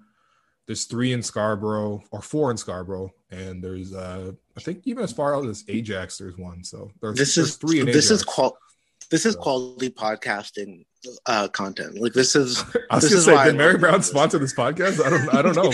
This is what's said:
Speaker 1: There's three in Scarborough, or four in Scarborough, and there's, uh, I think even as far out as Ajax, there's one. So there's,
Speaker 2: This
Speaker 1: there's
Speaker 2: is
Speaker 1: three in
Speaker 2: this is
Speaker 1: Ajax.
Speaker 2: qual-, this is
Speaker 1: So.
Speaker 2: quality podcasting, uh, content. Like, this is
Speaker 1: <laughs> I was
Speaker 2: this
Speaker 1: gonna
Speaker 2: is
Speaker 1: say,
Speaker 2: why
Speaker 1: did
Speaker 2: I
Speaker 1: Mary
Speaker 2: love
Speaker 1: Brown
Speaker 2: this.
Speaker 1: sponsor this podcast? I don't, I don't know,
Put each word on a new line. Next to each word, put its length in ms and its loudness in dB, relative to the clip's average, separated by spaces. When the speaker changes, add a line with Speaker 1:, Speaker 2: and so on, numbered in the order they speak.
Speaker 1:
There's 180 -8
three 280 -2
in 100 -4
Scarborough, 880 -4
or 100 -10
four 300 -2
in 60 -6
Scarborough, 560 -10
and 320 -12
there's, 300 -10
uh, 400 -12
I 20 -16
think 240 -10
even 180 -8
as 120 -6
far 200 -2
out 120 -2
as 240 -10
Ajax, 480 -6
there's 200 -14
one. 280 -14
So 260 -16
there's, 160 -6
Speaker 2:
This 180 2
Speaker 1:
there's 160 2
Speaker 2:
is 40 -12
Speaker 1:
three 240 0
in 60 2
Speaker 2:
this 260 4
is 100 4
Speaker 1:
Ajax. 40 -6
Speaker 2:
qual-, 320 -2
this 160 0
is 100 2
Speaker 1:
So. 40 -14
Speaker 2:
quality 500 -4
podcasting, 960 -8
uh, 220 0
content. 540 -8
Like, 100 -2
this 240 2
is 240 2
Speaker 1:
<laughs> 320 -6
I 40 2
was 80 4
Speaker 2:
this 80 4
Speaker 1:
gonna 80 6
Speaker 2:
is 60 4
Speaker 1:
say, 80 10
Speaker 2:
why 120 8
Speaker 1:
did 100 6
Speaker 2:
I 20 0
Speaker 1:
Mary 160 6
Speaker 2:
love 80 2
Speaker 1:
Brown 180 6
Speaker 2:
this. 100 -2
Speaker 1:
sponsor 300 2
this 140 -2
podcast? 520 0
I 40 2
don't, 260 2
I 60 4
don't 140 4
know, 180 4